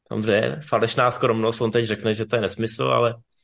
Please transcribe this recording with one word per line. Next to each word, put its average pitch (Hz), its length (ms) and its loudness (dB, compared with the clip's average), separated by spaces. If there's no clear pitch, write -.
Samozřejmě, 110 520 0
falešná 120 420 2
skromnost, 113 500 0
on 113 100 0
teď 117 140 2
řekne, 107 280 -2
že 107 120 -4
to 107 100 -2
je 117 60 0
nesmysl, - 420 -4
ale 120 300 2